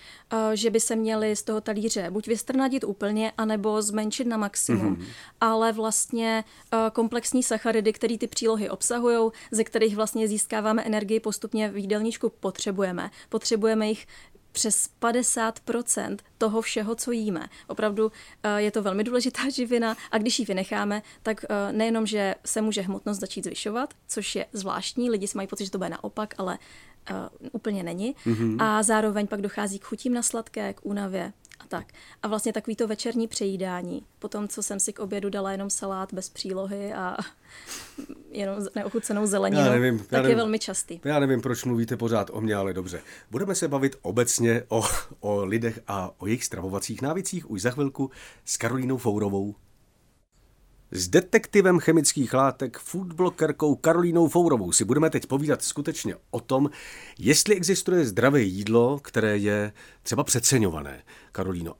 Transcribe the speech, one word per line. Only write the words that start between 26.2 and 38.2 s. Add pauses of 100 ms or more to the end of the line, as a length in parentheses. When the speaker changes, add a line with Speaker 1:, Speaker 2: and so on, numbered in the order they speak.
Speaker 1:
ale, (520)
eh, (380)
úplně
není. (100)
Speaker 2:
Mhm.
Speaker 1:
A
zároveň
pak
dochází
k
chutím
na
sladké,
k
únavě (280)
a
tak. (360)
A
vlastně
takový
to
večerní
přejídání, (160)
po
tom,
co
jsem
si
k
obědu
dala
jenom
salát
bez
přílohy
a (580)
<laughs>